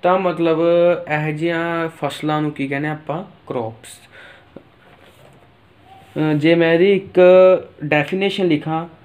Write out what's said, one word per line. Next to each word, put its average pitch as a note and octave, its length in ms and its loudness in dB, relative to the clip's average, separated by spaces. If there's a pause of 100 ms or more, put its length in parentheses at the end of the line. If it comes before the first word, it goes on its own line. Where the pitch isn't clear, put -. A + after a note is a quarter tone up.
ਤਾਂ F3+ 160 2
ਮਤਲਬ E3 400 0 (500)
ਇਹੋ D3+ 280 -4
ਜਿਹੀਆਂ E3 520 -4
ਫਸਲਾਂ D3+ 540 -6
ਨੂੰ D3+ 80 -4
ਕੀ C#3+ 180 -8
ਕਹਿੰਦੇ C#3 200 -6
ਆਪਾਂ? D3+ 360 -10 (220)
ਕ੍ਰੌਪਸ। A2+ 540 -12 (2250)
ਅ, D#3 180 -2
ਜੇ D#3 180 2
ਮੈਂ E3 200 2
ਇਹਦੀ F#3 180 2
ਇੱਕ F#3+ 280 -2 (640)
ਡੈਫੀਨੇਸ਼ਨ F#3 600 -2
ਲਿਖਾਂ D#3+ 420 -2 (160)